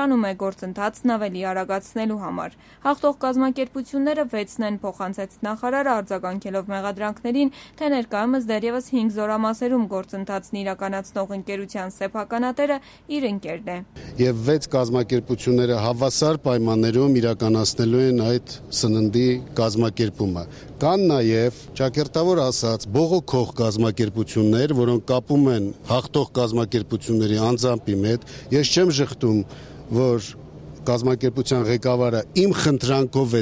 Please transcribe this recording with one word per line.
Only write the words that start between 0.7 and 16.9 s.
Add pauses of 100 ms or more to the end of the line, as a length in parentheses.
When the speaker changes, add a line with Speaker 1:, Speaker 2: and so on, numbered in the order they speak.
Speaker 1:
ավելի
արագացնելու
համար։ (300)
«Հաղթող (100)
կազմակերպությունները
վեցն
են»,
փոխանցեց
նախարարը,
արձագանքելով
մեղադրանքներին, (280)
թե
ներկայումս
դեռևս
հինգ
զորամասերում
գործընթացն
իրականացնող
ընկերության
սեփականատերը (320)
իր
ընկերն
է։ (420)
Speaker 2:
Եվ
վեց (100)
կազմակերպությունները
հավասար
պայմաններում